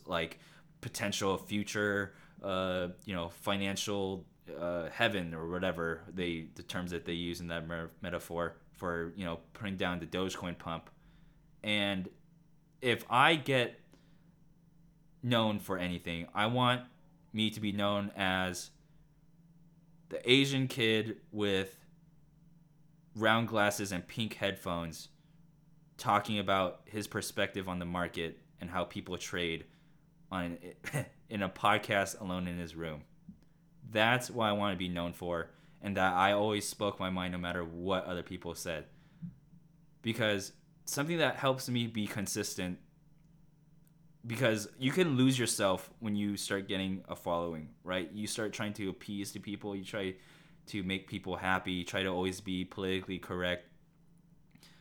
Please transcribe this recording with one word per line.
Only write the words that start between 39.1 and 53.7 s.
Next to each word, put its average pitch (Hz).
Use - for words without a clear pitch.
Because 107
something 156
that 143
helps 131
me 120
be 110
consistent, 95
because 113
you 131
can 175
lose 127
yourself 101
when 107
you 104
start 98
getting 95
a 85
following, 85
right? 87
You 107
start 107
trying 104
to 101
appease 101
to 101
people, 101
you 98
try 95
to 101
make 95
people 92
happy, 92
you 87
try 95
to 95
always 92
be 92
politically 92
correct. 90